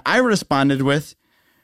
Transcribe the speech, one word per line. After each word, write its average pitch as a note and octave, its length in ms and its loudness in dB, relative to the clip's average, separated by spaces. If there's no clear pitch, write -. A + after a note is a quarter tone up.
I F#3 140 0
responded C#3+ 640 0
with, C#3+ 320 -2